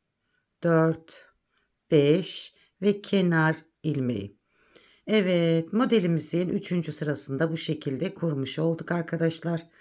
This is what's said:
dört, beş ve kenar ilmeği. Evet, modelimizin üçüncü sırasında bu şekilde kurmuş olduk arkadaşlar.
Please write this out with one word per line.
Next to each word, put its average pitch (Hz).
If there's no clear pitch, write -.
dört, 165
beş 156
ve 202
kenar 165
ilmeği. 123
Evet, 170
modelimizin 180
üçüncü 175
sırasında 147
bu 165
şekilde 151
kurmuş 143
olduk 160
arkadaşlar. 165